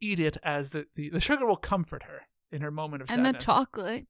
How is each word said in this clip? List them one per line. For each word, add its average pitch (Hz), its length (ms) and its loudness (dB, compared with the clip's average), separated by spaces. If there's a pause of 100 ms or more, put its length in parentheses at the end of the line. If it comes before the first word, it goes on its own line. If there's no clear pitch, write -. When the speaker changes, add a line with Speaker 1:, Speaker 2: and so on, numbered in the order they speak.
Speaker 1:
eat 202 200 -2
it 156 240 2
as 147 260 -2
the, 147 240 -8
the, 147 160 -8
the 170 100 0
sugar 277 260 2
will 202 100 4
comfort - 480 -2
her - 180 -16 (300)
in 147 100 -6
her 151 80 -6
moment 151 320 -8
of 131 80 -8
Speaker 2:
And 247 140 2
the 262 40 6
Speaker 1:
sadness. - 160 0
Speaker 2:
chocolate. 220 640 2